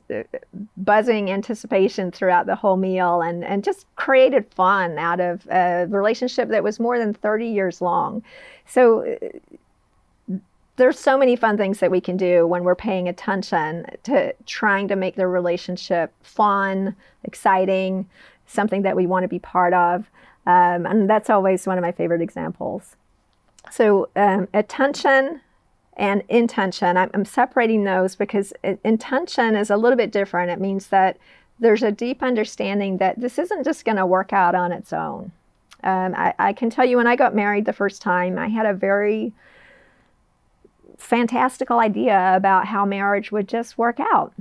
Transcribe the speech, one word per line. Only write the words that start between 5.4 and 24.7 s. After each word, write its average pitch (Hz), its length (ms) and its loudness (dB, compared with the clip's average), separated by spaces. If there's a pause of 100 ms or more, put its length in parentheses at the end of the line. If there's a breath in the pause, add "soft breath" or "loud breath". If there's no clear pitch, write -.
a 175 400 2
relationship 220 640 0
that 220 120 2
was 208 160 -2
more 240 200 0
than 214 160 -2
thirty 214 320 -2
years 196 340 -4
long. 180 420 -2 (440 loud breath)
So, 233 560 2
uh, - 60 -10 (1500)
there's 254 220 4
so 269 200 2
many 254 180 4
fun 220 200 0
things 202 240 -2
that 180 100 2
we 185 100 2
can 185 160 -4
do 175 300 4
when 175 160 -2
we're 180 120 2
paying 185 340 -4
attention 175 800 -4 (180)
to 233 300 0 (100)
trying 196 440 -2
to 202 80 -2
make 185 200 -4
the 190 100 0
relationship 180 880 -2 (100)
fun, 196 720 -2 (300 soft breath)
exciting, 190 800 0 (400 soft breath)
something 202 360 -2
that 185 120 0
we 180 120 0
want 185 180 0
to 180 40 -4
be 175 100 -6
part 180 340 0
of. 180 380 0 (360 soft breath)
Um, 175 400 4
and 208 240 2
that's 214 200 2
always 190 360 2
one 185 120 -2
of 180 40 -2
my 175 100 -2
favorite 170 280 -2
examples. - 760 -8 (720)
So, 208 440 2
um, 196 400 2
attention 277 880 0 (560)